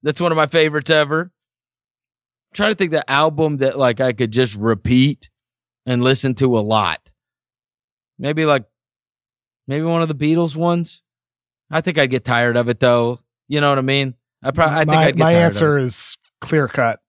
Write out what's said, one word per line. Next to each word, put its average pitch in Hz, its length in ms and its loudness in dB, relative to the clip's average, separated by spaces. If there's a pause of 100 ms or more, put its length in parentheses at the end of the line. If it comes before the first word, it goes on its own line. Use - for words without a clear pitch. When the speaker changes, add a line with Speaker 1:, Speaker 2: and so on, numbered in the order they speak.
Speaker 1:
That's 147 180 -4
one 170 120 0
of 160 40 -2
my 156 120 2
favorites 156 420 0
ever. 151 320 0
I'm - 1300 -20
trying 208 180 0
to - 20 0
think 185 160 -2
the 156 200 -4
album 151 480 0
that, 135 200 0
like, 123 220 2
I 127 120 0
could 113 200 -2
just 117 240 0
repeat 120 760 0 (560)
and 123 160 -2
listen 131 340 0
to 127 220 0
a - 20 0
lot. 104 380 -2 (1200)
Maybe, 151 260 -2
like, 143 200 0 (1000)
maybe 147 180 -4
one 165 180 0
of 160 60 -2
the 151 60 -4
Beatles 151 420 0
ones. 170 460 -4 (680)
I 156 100 -2
think 160 160 -4
I'd 139 140 2
get 127 140 -2
tired 120 320 0
of 120 120 0
it, 120 120 -2
though. 120 400 2 (280)
You 147 120 -2
know 147 100 2
what 139 80 0
I 131 40 -2
mean? 135 320 -2 (280)
I 131 80 -4
pro-, 160 160 2
I 151 120 0
think 160 100 2
Speaker 2:
My, 156 160 4
Speaker 1:
I'd - 100 4
get - 40 -2
Speaker 2:
my 160 140 4
Speaker 1:
tired 170 120 4
Speaker 2:
answer 156 340 2
Speaker 1:
of 135 60 0
it. - 20 -2
Speaker 2:
is - 300 -6 (240)
clear 147 280 -2
cut. 117 400 -2